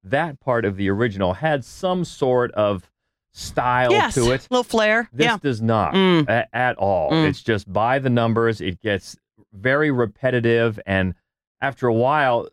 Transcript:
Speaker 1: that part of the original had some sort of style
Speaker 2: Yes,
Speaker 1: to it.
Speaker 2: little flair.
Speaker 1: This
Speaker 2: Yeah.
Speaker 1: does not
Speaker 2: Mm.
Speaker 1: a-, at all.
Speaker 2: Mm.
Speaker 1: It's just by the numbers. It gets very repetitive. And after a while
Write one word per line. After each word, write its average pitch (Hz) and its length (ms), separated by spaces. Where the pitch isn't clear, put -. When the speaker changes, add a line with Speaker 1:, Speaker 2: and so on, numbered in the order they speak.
Speaker 1:
that 139 380
part 117 240
of 101 120
the 98 140
original 98 440
had 151 300
some 185 400
sort 127 480
of 104 380
style 123 600
Speaker 2:
Yes, 214 220
Speaker 1:
to 120 180
it. 131 180
Speaker 2:
little 247 140
flair. 220 480
Speaker 1:
This 143 140
Speaker 2:
Yeah. 220 140
Speaker 1:
does 117 220
not 110 320
Speaker 2:
Mm. 180 340
Speaker 1:
a-, 117 280
at 123 220
all. 95 340
Speaker 2:
Mm. 156 160
Speaker 1:
It's - 140
just 101 300
by 117 260
the 131 120
numbers. 113 500
It 87 200
gets 101 360
very 135 380
repetitive. 117 960
And 95 280
after 131 260
a 117 80
while 127 580